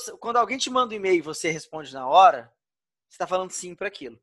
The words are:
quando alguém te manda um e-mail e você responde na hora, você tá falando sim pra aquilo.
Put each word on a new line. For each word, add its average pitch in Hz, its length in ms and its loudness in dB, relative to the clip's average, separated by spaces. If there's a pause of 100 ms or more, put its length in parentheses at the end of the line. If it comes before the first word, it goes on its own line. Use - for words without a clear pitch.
(200)
quando 226 180 -2
alguém 240 200 0
te 269 120 -4
manda 247 240 0
um 214 40 -8
e-mail 190 180 2
e 170 60 2
você 156 280 -6
responde 156 440 -10
na 131 140 -8
hora, 147 460 6 (560)
você - 80 -20
tá 180 80 -4
falando 185 260 -2
sim 180 220 -12
pra 190 140 -8
aquilo. 123 360 -14